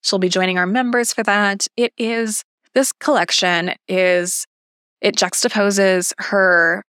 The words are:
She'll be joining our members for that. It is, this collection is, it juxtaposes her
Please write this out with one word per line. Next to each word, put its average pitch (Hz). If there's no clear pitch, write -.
She'll -
be 185
joining 185
our 180
members 233
for 226
that. 202
It 240
is, 226
this 262
collection 180
is, 180
it 208
juxtaposes 196
her 180